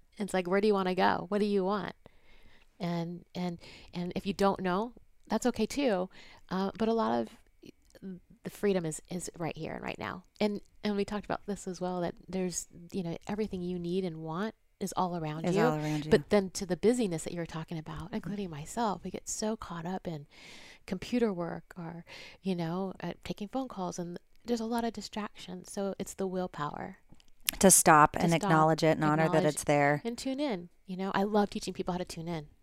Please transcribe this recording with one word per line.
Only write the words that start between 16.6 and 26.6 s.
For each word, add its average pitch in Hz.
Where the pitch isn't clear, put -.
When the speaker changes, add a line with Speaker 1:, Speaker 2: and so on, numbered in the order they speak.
Speaker 1:
the 175
busyness 208
that 196
you 175
were 165
talking 160
about, 156
including 202
myself, 175
we 185
get -
so 220
caught 170
up 185
in 151
computer 220
work 170
or, 170
you 190
know, 175
uh, 170
taking -
phone 262
calls, 180
and 175
there's 240
a 220
lot 233
of 233
distractions. 196
So 196
it's -
the 196
willpower. 185